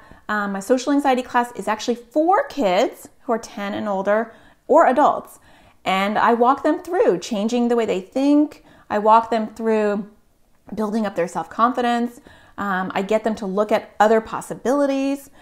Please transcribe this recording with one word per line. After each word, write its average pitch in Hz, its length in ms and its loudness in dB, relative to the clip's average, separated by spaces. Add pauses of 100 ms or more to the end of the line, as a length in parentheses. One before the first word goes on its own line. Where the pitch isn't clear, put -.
(280)
Um, 208 240 -2
my 196 80 -6
social 262 320 0
anxiety 277 300 2
class 240 300 -2
is - 140 -10
actually 220 300 -2
for 339 480 0
kids 220 640 0 (140)
who 247 100 -4
are 220 60 0
ten 208 360 -10
and 214 140 -6
older 202 440 -2 (360)
or 302 180 6
adults. - 540 0 (440)
And 196 340 -2
I 226 160 4
walk 240 280 2
them 330 180 0
through 339 380 0
changing 233 500 -2
the 240 80 0
way 226 100 0
they 190 140 -2
think. 294 640 0 (240)
I 208 100 -2
walk 220 320 4
them 214 240 -2
through 214 540 0 (680)
building 208 320 -2
up 196 100 -8
their 180 120 0
self-confidence. 240 920 -2 (380)
Um, 190 360 -4
I 196 80 -2
get 214 220 -2
them 220 120 -2
to 208 100 -10
look 208 260 0
at - 260 -2
other 220 220 4
possibilities, 277 1080 -4 (120)